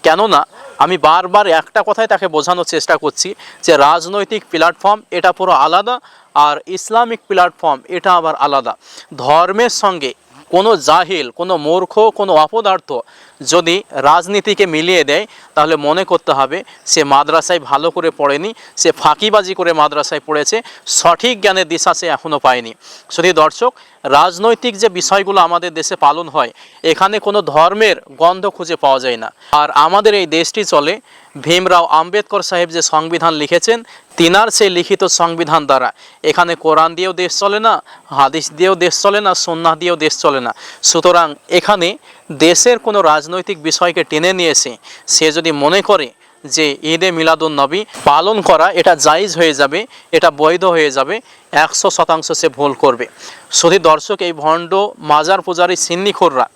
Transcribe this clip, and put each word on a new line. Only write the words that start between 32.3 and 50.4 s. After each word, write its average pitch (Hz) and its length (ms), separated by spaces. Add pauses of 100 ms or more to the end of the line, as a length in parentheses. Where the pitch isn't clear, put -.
সাহেব 175 260
যে 160 60 (100)
সংবিধান 165 400 (100)
লিখেছেন, 175 360 (400)
তিনার 185 380
সেই 202 220
লিখিত 190 240 (180)
সংবিধান 165 500
দ্বারা। 127 180 (420)
এখানে 170 220 (120)
কোরআন 160 320
দিয়েও 185 160 (100)
দেশ 175 100 (100)
চলে 202 240
না, 214 80 (440)
হাদিস 139 280 (100)
দিয়েও 185 180 (100)
দেশ 165 100 (100)
চলে 202 220
না, 185 60 (120)
সুন্নাহ 165 360
দিয়েও 175 240
দেশ 151 100 (100)
চলে 139 220
না। 113 60 (380)
সুতরাং 170 360 (320)
এখানে 180 300 (420)
দেশের 240 460 (100)
কোনো 208 120 (120)
রাজনৈতিক 170 480 (100)
বিষয়কে 170 420
টেনে 156 280
নিয়ে 165 180
এসে 127 160 (420)
সে 156 120 (100)
যদি 160 140 (120)
মনে 170 260
করে 160 200 (360)
যে 151 220 (260)
ঈদে 170 160 (100)
মিলাদুন 160 420
নবী 147 200 (280)
পালন 175 280 (120)
করা 165 180 (140)
এটা 180 120 (140)
জায়েজ 175 240 (100)
হয়ে 160 200
যাবে, 143 200 (360)
এটা 165 120 (120)